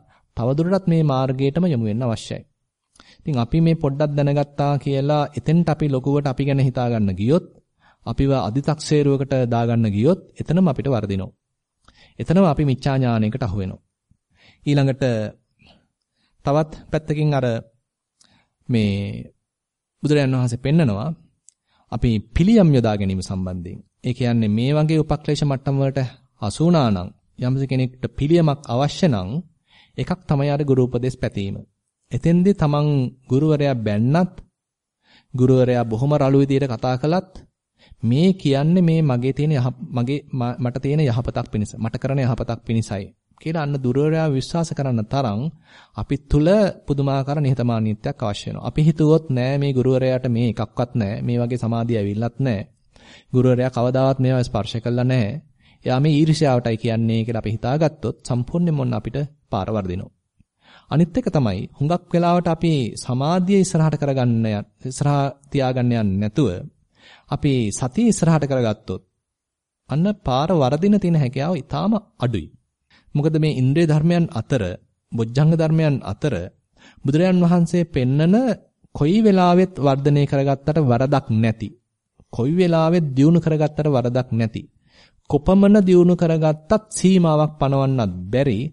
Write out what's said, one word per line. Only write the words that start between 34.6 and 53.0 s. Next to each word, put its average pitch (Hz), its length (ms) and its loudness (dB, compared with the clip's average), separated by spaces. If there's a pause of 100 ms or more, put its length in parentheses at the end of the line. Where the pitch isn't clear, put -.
ගුරුවරයා 127 520 2
බොහොම 117 280 -2
රළු 139 260 2
විදියට 139 280 0
කතා 127 300 -4
කළත් 165 340 -2 (680)
මේ 139 320 2
කියන්නේ 156 500 2
මේ 160 200 2
මගේ 131 320 0
තියෙන 147 180 -2
යහ-, 123 360 -2
මගේ 123 400 -4
ම-, 123 300 -6
මට 123 200 -4
තියෙන 143 240 -2
යහපතක් 120 460 -2
පිණිස, 107 260 -6
මට 113 240 -8
කරන 135 220 -4
යහපතක් 120 420 -4
පිණිසයි 110 440 -4 (320)
කියලා 160 260 -6
අන්න 143 120 -4
ගුරුවරයා 143 540 0
විශ්වාස 147 420 -4
කරන්න 135 320 -2
තරම් 117 380 -2 (560)
අපි 123 240 -4
තුල 147 260 2 (320)
පුදුමාකාර 139 600 -2
නිහතමානීත්වයක් 120 800 -2
අවශ්‍ය 104 260 -6
වෙනවා. 104 200 -10
අපි 120 180 -2
හිතුවොත් 156 440 4
නෑ 127 300 -2
මේ 143 160 -2
ගුරුවරයාට 127 540 0
මේ 120 200 0
එකක්වත් 117 460 -4
නෑ, 104 280 -2
මේ 123 180 -2
වගේ 120 180 -4
සමාධිය 117 400 -2
ඇවිල්ලත් 104 400 -4
නෑ. 120 240 -2 (680)